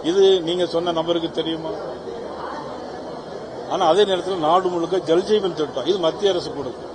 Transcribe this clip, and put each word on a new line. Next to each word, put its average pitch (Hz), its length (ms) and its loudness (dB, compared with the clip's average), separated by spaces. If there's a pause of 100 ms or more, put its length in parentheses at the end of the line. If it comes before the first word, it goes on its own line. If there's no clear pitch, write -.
இது 190 380 6
நீங்க 175 240 0
சொன்ன 165 260 0
நபருக்கு 165 400 0
தெரியுமா? 160 380 -4 (2000)
ஆனா, 170 160 0
அதே 175 180 6
நேரத்தில் 185 360 0
நாடு 175 300 4
முழுக்க 175 280 0
ஜல்ஜீவன் 190 560 2
திட்டம், 139 320 -4
இது 185 140 2
மத்திய 175 320 2
அரசு 165 240 -2
கொடுக்கும். 131 400 -8